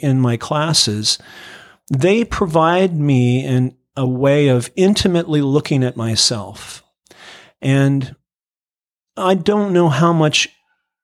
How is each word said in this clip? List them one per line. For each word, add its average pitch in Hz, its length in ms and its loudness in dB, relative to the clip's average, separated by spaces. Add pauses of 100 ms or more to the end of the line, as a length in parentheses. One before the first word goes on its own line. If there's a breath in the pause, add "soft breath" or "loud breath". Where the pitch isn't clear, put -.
in 135 180 0
my 123 160 0
classes, 147 800 -2 (720 loud breath)
they 190 360 2
provide 175 760 0
me 131 460 2
an, 127 320 -2 (180)
a 131 100 -4
way 139 440 2
of 123 260 0
intimately 180 640 0
looking 139 400 0
at 123 140 -2
myself. 110 880 -6 (800 loud breath)
And 139 560 0 (1000)
I 190 200 2
don't 202 360 0
know 175 160 4
how 156 240 2
much, 160 380 0 (540)